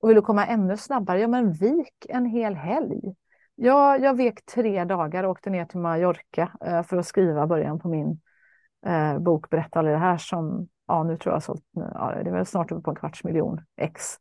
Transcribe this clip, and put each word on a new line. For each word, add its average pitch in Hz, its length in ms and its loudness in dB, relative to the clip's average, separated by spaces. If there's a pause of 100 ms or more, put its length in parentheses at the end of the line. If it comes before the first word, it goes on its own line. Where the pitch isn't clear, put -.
Och 226 80 2
vill 220 60 10
du 208 60 8
komma 208 240 2
ännu 208 320 0
snabbare, 196 420 -2
ja, 226 80 2
men 233 260 2
vik 240 560 0
en 247 160 -2
hel 220 300 -2
helg. 190 600 -6 (400)
Jag, 277 460 6
jag 269 120 4
vek 240 320 0
tre 202 400 0
dagar 175 380 -2
och 190 80 0
åkte 185 180 -8
ner 180 160 -2
till 180 140 -10
Mallorca, 170 720 0 (140)
eh, 170 180 -2
för 180 140 -2
att 175 80 0
skriva 156 420 2
början 156 320 0
på 175 100 -6
min, 156 320 -4 (640)
eh, 151 340 0
bok 165 300 0
Berätta 160 300 -2
aldrig 156 160 2
det 156 40 0
här 175 180 2
som, 170 500 -6 (200)
ja, 165 160 0
nu 165 140 -2
tror - 140 -4
jag 165 40 0
har 156 60 -2
sålt, - 300 -10
ja, - 400 -6 (120)
det 175 60 -4
är 180 40 -4
väl 180 120 -2
snart 175 260 -4
uppe 165 100 -8
på 156 80 -6
en 147 60 -6
kvarts - 280 -12
miljon 165 380 -2 (140)
ex. - 260 -6 (200)